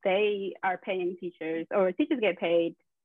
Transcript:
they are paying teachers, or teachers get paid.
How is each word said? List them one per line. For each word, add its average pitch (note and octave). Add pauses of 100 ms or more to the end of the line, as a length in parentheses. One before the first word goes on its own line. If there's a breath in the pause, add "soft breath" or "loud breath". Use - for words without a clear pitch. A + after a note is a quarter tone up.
they G3+
are F#3
paying F#3
teachers, E3
or F#3
teachers D4
get G3
paid. E3+ (300)